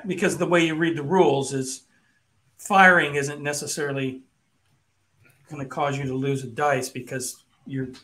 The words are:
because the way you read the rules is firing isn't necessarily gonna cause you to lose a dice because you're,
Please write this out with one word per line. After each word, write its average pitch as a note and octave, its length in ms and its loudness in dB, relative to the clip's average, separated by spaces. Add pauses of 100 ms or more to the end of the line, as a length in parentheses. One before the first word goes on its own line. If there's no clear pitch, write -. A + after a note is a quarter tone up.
because F3+ 300 0
the F3 100 0
way E3+ 180 4
you D#3+ 100 0
read D#3+ 200 0
the D3 80 -6
rules C#3 500 2
is C3 300 -6 (760)
firing F3+ 580 6
isn't C#3+ 260 -4
necessarily C#3+ 800 -4 (1300)
gonna C#3 160 -10
cause C#3 320 -2
you C#3 80 -6
to B2+ 80 -4
lose C3+ 300 -2
a B2 40 -10
dice C3 420 -2
because - 540 -10 (220)
you're, C3 220 -6 (160)